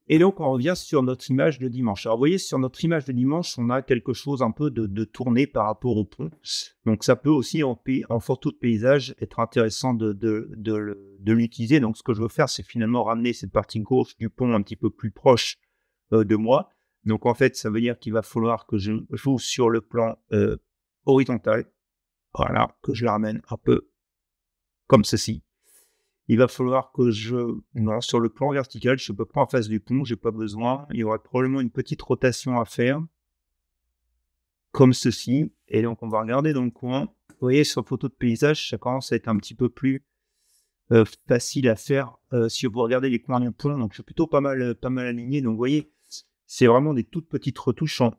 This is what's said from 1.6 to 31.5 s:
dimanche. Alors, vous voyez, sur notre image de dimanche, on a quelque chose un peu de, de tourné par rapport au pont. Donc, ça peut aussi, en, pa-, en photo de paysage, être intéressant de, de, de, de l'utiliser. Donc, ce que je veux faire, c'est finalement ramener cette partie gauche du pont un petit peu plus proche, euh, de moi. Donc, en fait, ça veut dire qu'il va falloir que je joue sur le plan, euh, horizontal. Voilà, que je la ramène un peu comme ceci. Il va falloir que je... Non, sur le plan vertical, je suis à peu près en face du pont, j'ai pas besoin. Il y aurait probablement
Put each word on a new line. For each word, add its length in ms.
dimanche. 380
Alors, 100
vous 60
voyez, 160
sur 200
notre 240
image 220
de 80
dimanche, 460
on 100
a 140
quelque 320
chose 260
un 120
peu 180
de, 160
de 180
tourné 420
par 200
rapport 320
au 80
pont. 240
Donc, 180
ça 100
peut 140
aussi, 340
en, 120
pa-, 340
en 100
photo 320
de 60
paysage, 640
être 180
intéressant 540
de, 220
de, 420
de, 640
de 140
l'utiliser. 440
Donc, 200
ce 40
que 120
je 80
veux 60
faire, 200
c'est 140
finalement 420
ramener 300
cette 180
partie 280
gauche 360
du 140
pont 240
un 80
petit 140
peu 120
plus 220
proche, 480
euh, 100
de 120
moi. 340
Donc, 220
en 80
fait, 200
ça 140
veut 140
dire 160
qu'il 160
va 80
falloir 420
que 140
je 140
joue 280
sur 300
le 140
plan, 340
euh, 240
horizontal. 640
Voilà, 500
que 120
je 100
la 80
ramène 380
un 80
peu 320
comme 180
ceci. 400
Il 60
va 100
falloir 460
que 180
je... 480
Non, 300
sur 180
le 80
plan 220
vertical, 480
je 60
suis 100
à 20
peu 80
près 160
en 60
face 200
du 140
pont, 240
j'ai 100
pas 160
besoin. 600
Il 80
y 40
aurait 180
probablement 420